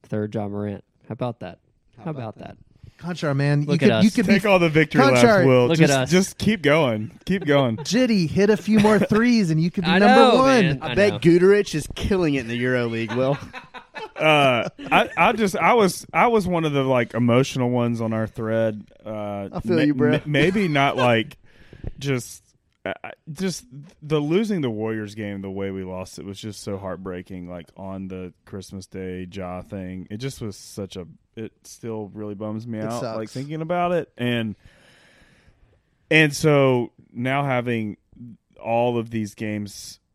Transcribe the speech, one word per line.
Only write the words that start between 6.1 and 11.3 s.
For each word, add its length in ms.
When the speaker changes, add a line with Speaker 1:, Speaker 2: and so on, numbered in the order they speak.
Speaker 4:
just 280
keep 240
going. 540
Keep 180
going. 320
Speaker 3:
<laughs> 80
Jitty, 440
hit 220
a 60
few 240
more 180
threes 520
and 120
you 80
could 140
be 60
Speaker 1:
I 80
Speaker 3:
number 180
Speaker 1:
know, 260
Speaker 3:
one. 40
Speaker 1:
man. 160
Speaker 2:
I 80
Speaker 1:
I 40
Speaker 2:
bet 180
Speaker 1:
know. 80
Speaker 2:
Guterich 560